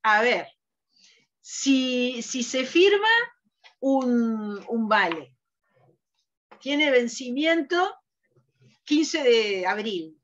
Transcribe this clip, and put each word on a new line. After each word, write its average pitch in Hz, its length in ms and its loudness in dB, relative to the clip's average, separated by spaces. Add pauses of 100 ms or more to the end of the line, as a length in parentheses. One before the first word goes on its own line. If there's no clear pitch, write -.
A 214 200 2
ver, 214 240 -2 (920)
si, 254 840 -2
si 247 220 -8
se 262 200 -4
firma 403 440 2 (720)
un, 233 880 -2
un 226 200 -2
vale, 170 480 0 (1200)
tiene 285 320 0
vencimiento 285 1040 0 (880)
quince 311 400 0
de 208 420 2
abril 190 580 -6